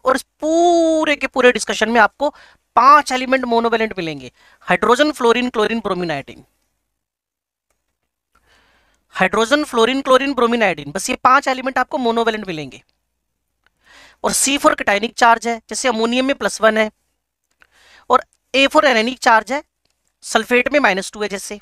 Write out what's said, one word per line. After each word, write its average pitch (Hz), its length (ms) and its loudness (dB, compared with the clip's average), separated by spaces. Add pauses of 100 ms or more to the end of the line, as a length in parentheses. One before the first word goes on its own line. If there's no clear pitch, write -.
और 262 120 0
इस - 60 -6
पूरे 320 960 0
के 269 100 -8
पूरे 247 260 2
डिस्कशन 220 380 -2
में 233 100 2
आपको - 340 0 (400)
पांच 277 380 6
एलिमेंट 254 320 -2
मोनोवेलेंट 226 540 0
मिलेंगे, 147 340 -8 (280)
हाइड्रोजन, 240 520 2
फ्लोरीन, 247 380 0
क्लोरीन, 220 300 -2
ब्रोमीन, 180 300 -6
आयोडीन। - 340 -12 (2750)
हाइड्रोजन, 226 560 0
फ्लोरीन, 254 380 0
क्लोरीन, 269 320 2
ब्रोमीन, 240 280 0
आयोडीन, 151 280 -4
बस 196 200 -6
ये 247 60 -4
पांच 262 320 2
एलिमेंट 262 300 -4
आपको 262 200 -4
मोनोवेलेंट 226 480 -2
मिलेंगे। 147 360 -12 (1400)
और 202 100 -2
सी 277 240 0
फ़ोर 302 160 2
cationic 220 420 -4
चार्ज 233 320 2
है, 226 200 -6
जैसे 240 200 -4
अमोनियम 240 380 0
में 277 100 -2
प्लस 202 240 -6
वन 220 180 2
है, 214 120 -2 (1200)
और 247 140 2 (300)
ए 269 120 4
फ़ोर 302 200 2
anionic 240 340 0
चार्ज 226 320 2
है, 294 100 -4 (640)
सल्फेट 247 480 0
में 294 80 2
माइनस 190 320 -2
टू 208 100 -8
है 208 60 -4
जैसे। 202 340 -12